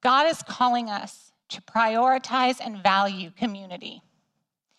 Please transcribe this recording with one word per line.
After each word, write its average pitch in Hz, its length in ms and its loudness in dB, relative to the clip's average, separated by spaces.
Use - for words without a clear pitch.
God 269 260 4
is 330 160 -2
calling 240 460 0
us - 420 -12
to - 120 -14
prioritize 254 1040 2
and 214 180 -12
value 190 500 2
community 196 720 -8